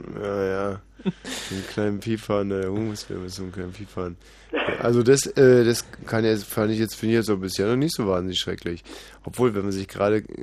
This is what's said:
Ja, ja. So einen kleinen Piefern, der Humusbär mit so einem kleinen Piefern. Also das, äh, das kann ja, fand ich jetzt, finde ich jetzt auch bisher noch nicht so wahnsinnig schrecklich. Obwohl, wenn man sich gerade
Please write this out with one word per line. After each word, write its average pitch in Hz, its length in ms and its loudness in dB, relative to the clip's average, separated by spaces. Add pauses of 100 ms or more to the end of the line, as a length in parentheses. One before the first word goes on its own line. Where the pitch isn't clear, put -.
(200)
Ja, 101 260 -2
ja. 95 360 -2 (420)
So - 320 -10
einen 95 160 -6
kleinen 104 280 -2
Piefern, 104 500 -2
der 95 220 -2
Humusbär 104 460 -6
mit 92 120 -10
so 92 140 -10
einem 92 80 -10
kleinen 90 200 -8
Piefern. 92 460 -8 (640)
Also 120 220 4
das, 135 240 6
äh, 127 360 8
das 117 220 2 (220)
kann 113 180 0
ja, 110 100 4
fand 107 360 -2
ich 110 80 0
jetzt, 110 160 -2
finde 110 180 0
ich 113 60 4
jetzt 107 100 0
auch 101 100 2
bisher 95 280 -2
noch 120 80 2
nicht 147 200 0
so 110 120 0
wahnsinnig 90 320 0
schrecklich. 87 440 -6 (400)
Obwohl, 117 320 2
wenn 98 60 0
man 98 100 -2
sich 95 160 -4
gerade 104 360 2 (200)